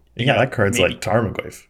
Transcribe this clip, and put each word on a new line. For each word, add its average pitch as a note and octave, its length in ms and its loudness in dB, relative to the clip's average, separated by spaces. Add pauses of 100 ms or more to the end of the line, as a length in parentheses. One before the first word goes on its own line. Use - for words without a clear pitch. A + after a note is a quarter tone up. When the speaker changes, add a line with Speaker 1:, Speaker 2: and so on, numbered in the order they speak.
(160)
Speaker 1:
you A#2 100 -2
Speaker 2:
Yeah, B2+ 60 -4
Speaker 1:
know, A#2 80 0
Speaker 2:
that C3+ 120 0
card's G2+ 260 2
Speaker 1:
maybe F2+ 160 2
Speaker 2:
like - 80 -12
Tarmogoyf. - 680 -2